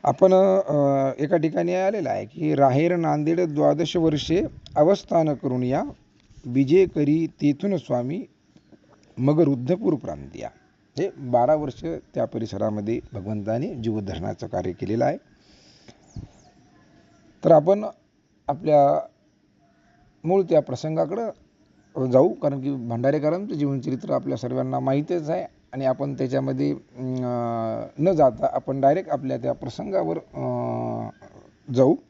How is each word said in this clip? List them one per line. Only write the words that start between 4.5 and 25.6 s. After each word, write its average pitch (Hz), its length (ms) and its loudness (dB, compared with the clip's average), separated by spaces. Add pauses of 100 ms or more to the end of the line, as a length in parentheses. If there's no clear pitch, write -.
अवस्थान 160 580 2
करून 127 280 -2
या, 131 200 0 (640)
विजय 135 400 4
करी 160 400 0
तेथून 160 500 -2
स्वामी 131 480 -4 (920)
मग 143 220 4
रुद्धपूर 156 540 2
प्रांतिया. 73 540 -10 (500)
हे 185 180 -2
बारा 131 380 2
वर्ष 147 300 -6
त्या 160 400 -6
परिसरामध्ये 107 760 -4 (120)
भगवंताने 110 600 -6
जीवोद्धरणाचं 104 720 -6
कार्य 92 260 -6
केलेलं 107 320 -2
आहे. 147 120 0 (2250)
तर - 60 6
आपण 175 340 6 (640)
आपल्या 147 600 2 (1160)
मूळ 185 180 2
त्या 165 200 4
प्रसंगाकडं 160 680 -4 (800)
जाऊ, 131 220 6
कारण 139 280 -4
की 135 120 -4
भांडारेकरांचं 139 840 -2
जीवनचरित्र 139 560 -4
आपल्या 131 280 -2
सर्वांना 131 420 -4
माहीतच 147 500 -2
आहे 180 160 -4 (260)